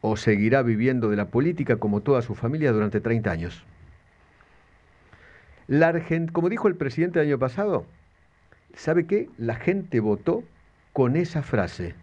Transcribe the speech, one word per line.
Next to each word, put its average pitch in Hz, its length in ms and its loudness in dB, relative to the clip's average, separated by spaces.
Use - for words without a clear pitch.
O 110 140 0
seguirá 113 460 2
viviendo 117 480 2
de 104 60 2
la 101 140 -2
política 139 480 0
como 104 240 0
toda 135 200 2
su 117 140 -6
familia 147 360 0
durante 107 300 0
treinta 110 300 0
años. 82 340 -8
La 160 240 4
Argen-, 165 400 -2
como 170 180 0
dijo 226 180 0
el 185 80 2
presidente 165 440 -2
el 151 80 2
año 139 100 0
pasado, 131 480 -2
¿sabe 165 320 0
qué? 202 320 -2
La 113 180 -4
gente 175 440 -2
votó 107 440 0
con 139 220 2
esa 165 280 -2
frase. 90 600 -4